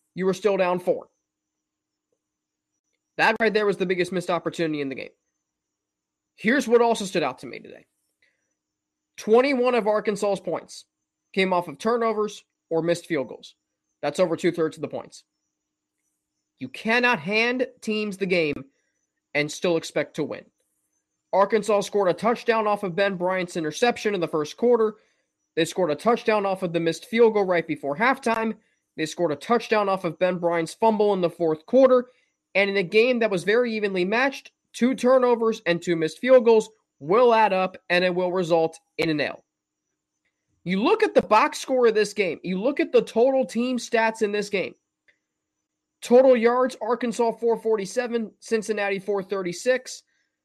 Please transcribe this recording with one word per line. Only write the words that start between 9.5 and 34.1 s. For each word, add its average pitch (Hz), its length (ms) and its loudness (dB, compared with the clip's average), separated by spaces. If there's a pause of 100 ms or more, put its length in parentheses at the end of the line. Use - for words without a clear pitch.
of 214 120 0
Arkansas's 208 520 -2
points - 460 -10 (460)
came 185 220 0
off 175 140 0
of 147 100 -14
turnovers 220 680 -2 (280)
or 165 100 0
missed 165 240 -2
field 135 240 -4
goals. - 260 -20 (460)
That's 143 180 -4
over 170 160 2
two-thirds 165 420 -2
of 160 40 -12
the 143 60 -8
points. - 360 -14 (1400)
You 131 100 -12
cannot 240 500 0
hand 233 480 -2 (140)
teams 214 360 -4
the 196 80 -4
game 160 400 0 (680)
and 147 160 0
still 175 260 -2
expect - 380 -6
to 160 80 -4
win. 107 220 -10 (880)
Arkansas 202 480 2
scored 190 280 0
a 165 40 2
touchdown 220 520 0
off 208 160 0
of 180 140 -6
Ben 196 200 0
Bryant's 180 420 -4
interception 208 580 -2
in 180 60 -2
the 156 60 -2
first 151 300 -4
quarter. 226 380 2 (600)
They 160 100 2
scored 165 260 -2
a 147 40 -2
touchdown 214 520 0
off 190 160 -4
of 170 100 -4
the 170 60 0
missed 165 260 -4
field 226 300 4
goal 202 80 2
right 175 240 0
before 147 280 -6
halftime. 226 600 -2 (420)
They 156 80 -4
scored 165 260 -2
a 143 40 -4
touchdown 220 520 0
off 190 160 -2
of 165 140 -6
Ben 180 220 0
Bryant's 170 340 -2
fumble 214 400 2
in 185 80 -2
the 170 80 2
fourth 160 380 -4
quarter. 254 400 6 (480)
And 196 140 2
in 196 80 0
a 196 60 2
game 233 360 2
that 220 120 0
was 175 120 -2
very 226 300 0
evenly 196 320 -2
matched, 254 460 -2 (220)